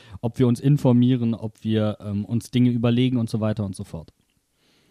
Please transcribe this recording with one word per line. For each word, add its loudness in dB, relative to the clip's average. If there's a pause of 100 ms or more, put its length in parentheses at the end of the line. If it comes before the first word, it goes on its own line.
(200)
ob -6
wir 4
uns 2
informieren, 2
ob -12
wir, 0
ähm, -6
uns -6
Dinge 4
überlegen 0
und -2
so -4
weiter -2
und -8
so -12
fort. -16 (800)